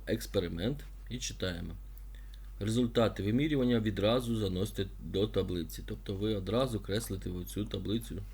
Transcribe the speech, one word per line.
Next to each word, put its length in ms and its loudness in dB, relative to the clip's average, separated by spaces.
«експеримент» 760 0
і 80 -4
читаємо. 560 -4
Результати 640 4
вимірювання 580 4
відразу 560 4
заносите 500 0
до 260 2
таблиці. 600 0
Тобто 280 -6
ви 200 2
одразу 460 2
креслите 500 -2
в 140 -4
цю 200 -4
таблицю 580 -2